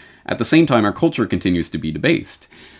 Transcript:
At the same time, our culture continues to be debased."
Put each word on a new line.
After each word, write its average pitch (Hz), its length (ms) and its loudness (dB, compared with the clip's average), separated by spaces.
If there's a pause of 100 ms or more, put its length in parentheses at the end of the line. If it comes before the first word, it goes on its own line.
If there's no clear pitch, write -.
(260)
At - 140 -4
the 117 60 -2
same 165 200 4
time, 120 180 2
our 101 80 2
culture 131 360 0
continues 87 420 -2
to - 80 -6
be 78 140 -6
debased." - 580 -4 (300)